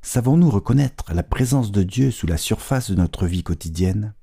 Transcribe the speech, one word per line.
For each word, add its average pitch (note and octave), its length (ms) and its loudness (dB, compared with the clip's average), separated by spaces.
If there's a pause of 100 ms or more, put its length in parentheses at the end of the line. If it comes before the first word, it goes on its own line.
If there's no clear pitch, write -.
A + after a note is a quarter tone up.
Savons-nous C#3+ 480 4
reconnaître B2 640 0
la F2+ 100 0
présence B2 480 0
de G2 120 2
Dieu B2 280 0
sous - 160 -4
la E2 100 0
surface - 540 -4
de F#2+ 40 0
notre F2 300 0
vie F2 180 -2
quotidienne ? F#2 800 -2